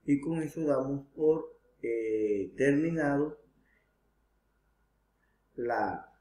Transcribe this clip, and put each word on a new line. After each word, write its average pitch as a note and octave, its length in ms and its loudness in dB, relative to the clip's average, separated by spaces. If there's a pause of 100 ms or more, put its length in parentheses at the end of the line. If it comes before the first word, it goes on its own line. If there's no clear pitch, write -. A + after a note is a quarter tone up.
y C#3+ 120 4
con E3 220 -2
eso D#3 220 -6
damos C#3 500 -2
por, D#3+ 460 0 (220)
eh, A2 720 0
terminado D3 800 2 (2250)
la A2+ 540 -2 (100)